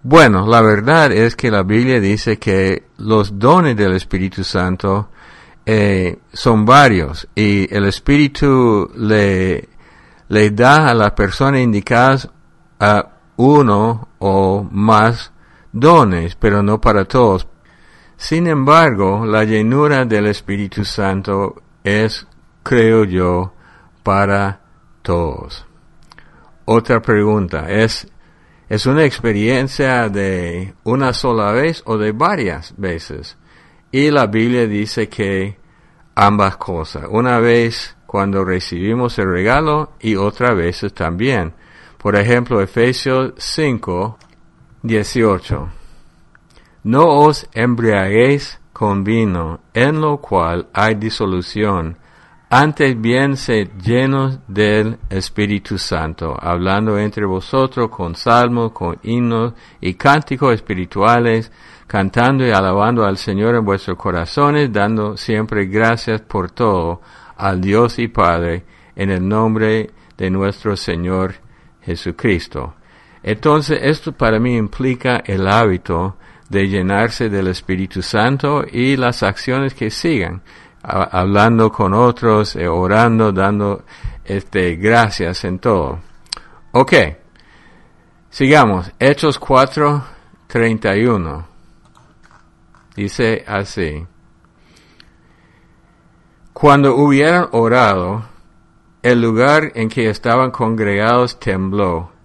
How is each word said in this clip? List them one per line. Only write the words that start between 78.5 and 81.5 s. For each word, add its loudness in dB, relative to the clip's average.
y -2
las -2
acciones -4
que -6
sigan, -4
a-, -4
hablando 2